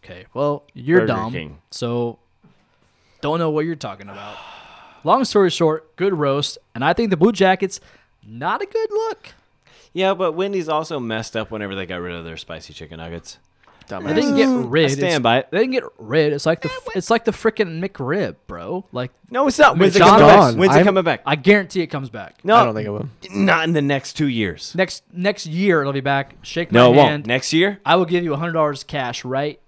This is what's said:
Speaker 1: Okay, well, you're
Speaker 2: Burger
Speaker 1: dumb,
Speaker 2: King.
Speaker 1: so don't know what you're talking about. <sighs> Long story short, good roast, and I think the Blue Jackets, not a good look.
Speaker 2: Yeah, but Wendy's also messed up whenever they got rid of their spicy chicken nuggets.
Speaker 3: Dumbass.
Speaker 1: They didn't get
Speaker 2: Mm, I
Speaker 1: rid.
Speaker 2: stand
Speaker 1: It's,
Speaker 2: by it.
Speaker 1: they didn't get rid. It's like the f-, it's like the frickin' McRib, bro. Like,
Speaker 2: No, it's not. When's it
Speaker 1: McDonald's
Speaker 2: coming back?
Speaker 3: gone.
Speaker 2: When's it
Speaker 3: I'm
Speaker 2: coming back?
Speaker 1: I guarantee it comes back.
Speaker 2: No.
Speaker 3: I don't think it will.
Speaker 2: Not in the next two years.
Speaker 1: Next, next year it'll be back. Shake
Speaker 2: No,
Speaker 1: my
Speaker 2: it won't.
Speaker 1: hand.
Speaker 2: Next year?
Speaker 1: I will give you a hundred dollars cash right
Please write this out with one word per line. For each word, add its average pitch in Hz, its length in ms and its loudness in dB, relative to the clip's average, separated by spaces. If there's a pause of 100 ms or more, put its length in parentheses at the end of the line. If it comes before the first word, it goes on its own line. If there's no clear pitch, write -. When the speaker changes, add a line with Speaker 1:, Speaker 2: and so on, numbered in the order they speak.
Speaker 1:
Okay, - 320 -20
well, 147 300 -4 (100)
you're 143 260 2
Speaker 2:
Burger 110 120 0
Speaker 1:
dumb, 113 200 -4
Speaker 2:
King. 76 260 -12 (120)
Speaker 1:
so 120 480 -6 (1000)
don't 151 180 -4
know 165 120 -2
what 151 160 -2
you're 170 80 -6
talking 101 340 -14
about. 101 280 -16 (340)
<sighs> - 340 -20
Long 226 200 2
story 196 260 2
short, 160 460 -2
good 190 180 -2
roast, 143 440 -2 (160)
and 123 100 -6
I 156 80 2
think 226 180 0
the 185 60 0
Blue 190 160 4
Jackets, 190 480 0 (460)
not 123 360 -8
a 392 40 -8
good 440 240 -4
look. 440 440 -8 (580)
Speaker 2:
Yeah, 190 220 0
but 180 180 -2
Wendy's 185 360 -4
also 156 320 -4
messed 113 360 -6
up 107 140 -6
whenever 104 240 -8
they 95 120 -8
got 90 140 -10
rid 87 140 -10
of 85 100 -12
their 82 120 -14
spicy 78 360 -18
chicken 80 260 -18
nuggets. 82 400 -14 (520)
Speaker 3:
Dumbass. 311 180 -10
Speaker 1:
They 302 60 -2
didn't 285 220 2
get 277 120 4
Speaker 2:
Mm, 247 160 -2
I - 40 -10
Speaker 1:
rid. 143 240 2
Speaker 2:
stand 139 120 -4 (100)
Speaker 1:
It's, 147 60 0
Speaker 2:
by 120 180 2
it. 131 120 -6
Speaker 1:
they 170 80 -2
didn't 254 140 0
get 262 120 -4 (140)
rid. 147 340 0
It's 143 140 -4
like 165 160 -2
the 494 80 -6
f-, 508 260 -12
it's - 140 -4
like 233 140 0
the 214 80 0
frickin' 180 520 -4
McRib, 151 520 -6 (100)
bro. 95 460 -10
Like, 123 180 -8 (200)
Speaker 2:
No, 262 180 0
it's 240 100 -4
not. 277 200 6
When's 180 180 4
it - 40 6
Speaker 1:
McDonald's 202 220 8
Speaker 2:
coming 208 140 10
back? - 20 10 (140)
Speaker 3:
gone. 123 60 -4
Speaker 2:
When's 180 160 4
it 151 40 8
Speaker 3:
I'm 175 60 6
Speaker 2:
coming 190 200 2
back? 165 220 -2
Speaker 1:
I 151 100 0
guarantee 190 460 2
it 156 60 -6
comes 139 220 -8
back. 101 340 -16
Speaker 2:
No. 208 120 4
Speaker 3:
I 226 80 6
don't 113 100 0
think 107 120 -6
it 104 40 -6
will. 104 180 -8 (240)
Speaker 2:
Not 185 320 2
in 165 100 0
the 147 80 0
next 139 320 -4
two 151 140 -2
years. 113 460 -4
Speaker 1:
Next, 180 280 -4 (100)
next 185 340 -4
year 165 340 2
it'll 139 120 -4
be 139 80 -4
back. 139 420 -4
Shake - 300 -8
Speaker 2:
No, 120 160 8
Speaker 1:
my 120 60 6
Speaker 2:
it - 20 8
won't. 143 140 8
Speaker 1:
hand. 147 160 -6
Speaker 2:
Next 123 260 -2
year? 190 320 0
Speaker 1:
I 165 120 2
will 180 100 2
give 175 180 -2
you 156 80 -2
a 139 40 -2
hundred 165 160 -6
dollars 147 320 -2
cash 127 400 -8
right 135 440 -6